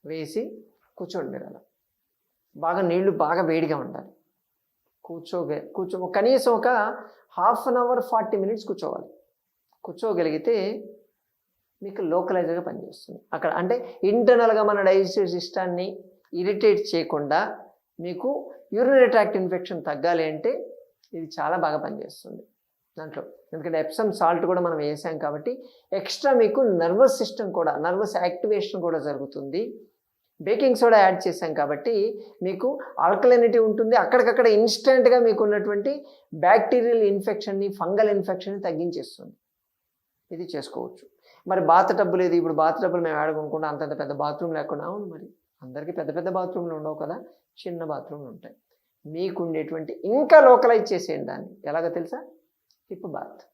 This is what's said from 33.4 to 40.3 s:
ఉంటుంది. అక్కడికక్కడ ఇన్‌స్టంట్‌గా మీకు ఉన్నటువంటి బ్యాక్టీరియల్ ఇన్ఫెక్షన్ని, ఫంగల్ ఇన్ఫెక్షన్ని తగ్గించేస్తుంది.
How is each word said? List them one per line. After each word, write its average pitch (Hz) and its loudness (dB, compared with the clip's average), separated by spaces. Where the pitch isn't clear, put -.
ఉంటుంది. 220 2
అక్కడికక్కడ 233 4
ఇన్‌స్టంట్‌గా 233 4
మీకు 226 4
ఉన్నటువంటి 208 -2
బ్యాక్టీరియల్ 226 4
ఇన్ఫెక్షన్ని, 202 -2
ఫంగల్ 196 0
ఇన్ఫెక్షన్ని 196 -4
తగ్గించేస్తుంది. 170 -6